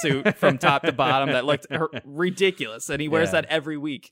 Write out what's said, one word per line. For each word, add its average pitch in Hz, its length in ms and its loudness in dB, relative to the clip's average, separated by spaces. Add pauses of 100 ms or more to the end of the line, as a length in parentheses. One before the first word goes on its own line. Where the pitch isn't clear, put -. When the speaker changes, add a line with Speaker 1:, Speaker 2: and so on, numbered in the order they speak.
Speaker 1:
suit 139 360 0
from 135 220 4
top 143 240 2
to 160 100 0
bottom 135 380 2
that 127 140 2
looked 143 220 0
Speaker 2:
<laughs> - 40 -20
Speaker 1:
hor-, 151 200 -4 (140)
ridiculous, 165 840 -2
and 143 120 -2
he 156 80 -4
wears 156 200 2
Speaker 2:
Yeah. 160 120 2
Speaker 1:
that - 80 -4
every 156 280 -2
week. 143 340 -8